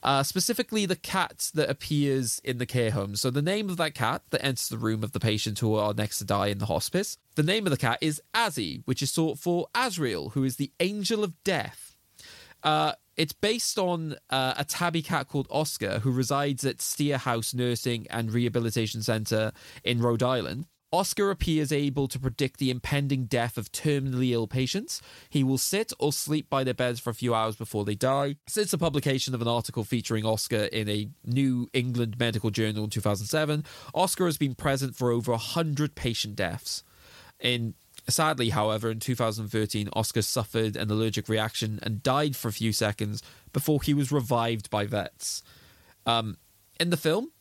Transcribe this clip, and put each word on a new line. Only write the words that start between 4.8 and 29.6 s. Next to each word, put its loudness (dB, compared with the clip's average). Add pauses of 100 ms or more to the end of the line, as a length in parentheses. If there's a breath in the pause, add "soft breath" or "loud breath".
of -4
the -4
patient 0
who 2
are 2
next -2
to -6
die 2
in 0
the -2
hospice, 0 (160)
the 2
name 2
of 2
the 2
cat 0
is 0 (100)
Azzy, 0
which 0
is -2
short 0
for 0
Azrael, 0
who 0
is 0
the -4
angel -2
of -8
death. -4 (680 loud breath)
Uh, 2 (240)
it's 0
based 0
on, 0 (140)
uh, 0
a -2
tabby 0
cat -2
called -2
Oscar, 0
who 2
resides 0
at -2
Steer 0
House -2
Nursing 0
and -2
Rehabilitation 0
Centre 0 (320 loud breath)
in 2
Rhode 4
Island. 0 (260)
Oscar 2
appears 0
able 0
to -6
predict -2
the 2
impending 0
death 0
of -6
terminally 2
ill 2
patients. -2 (280 loud breath)
He 4
will 4
sit 0
or 2
sleep -2
by 2
their 0
beds 0
for -4
a -4
few 0
hours 2
before -2
they 0
die. 2 (140)
Since 0
the 0
publication 2
of 0
an 2
article 0